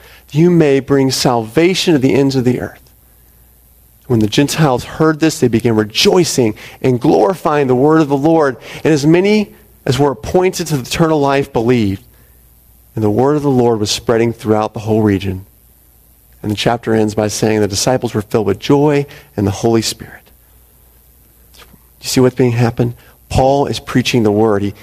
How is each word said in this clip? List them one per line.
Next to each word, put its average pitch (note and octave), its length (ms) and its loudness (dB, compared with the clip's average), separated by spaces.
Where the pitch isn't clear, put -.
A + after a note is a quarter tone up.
that - 100 -6
you E3+ 140 4
may D3+ 280 4
bring C3+ 300 0
salvation D3+ 840 0
to D3 60 2
the C3 140 0
ends C3+ 220 0
of C3 80 -2
the A#2+ 180 0
earth.'" - 300 -14
When A#2+ 140 0
the G#2+ 80 0
Gentiles C#3 560 0
heard D#3 360 -2
this, D#3+ 200 0
they B2+ 80 2
began A2+ 280 0
rejoicing A2+ 800 0
and B2 180 0
glorifying E3 640 0
the B2+ 80 2
word D3+ 280 4
of C#3+ 80 0
the C#3+ 60 -2
Lord. C#3+ 420 0
And D3+ 100 2
as D3 140 0
many G3 480 2
as B2 100 -2
were C#3+ 140 2
appointed F#3 560 -2
to D3+ 120 -2
eternal D#3+ 400 -2
life C#3 320 0
believed. A2+ 520 0
And A2 80 -4
the G#2+ 60 2
word C3 280 2
of C#3 60 -6
the C#3+ 60 0
Lord A#2+ 300 2
was G#2 120 -4
spreading A#2 420 0
throughout G#2+ 400 -2
the A2+ 80 -12
whole A2 220 0
region. F#2+ 420 -2
And G#2+ 100 -6
the G#2 40 -4
chapter A#2 380 -2
ends G#2+ 220 0
by G#2+ 140 -2
saying, G#2+ 320 -2
"The G#2 60 0
disciples A#2+ 460 -2
were G#2+ 100 -4
filled G#2+ 240 -2
with G2 120 -2
joy C#3+ 460 0
and G2+ 100 0
the F#2 40 0
Holy A2+ 320 0
Spirit." - 480 -12
You - 80 -12
see - 100 0
what's B2+ 160 2
being B2 180 0
happened? A#2+ 420 -2
Paul C3+ 380 2
is A#2 120 -6
preaching B2 440 -2
the G#2+ 80 2
word. G#2 320 0
He, G2 200 -6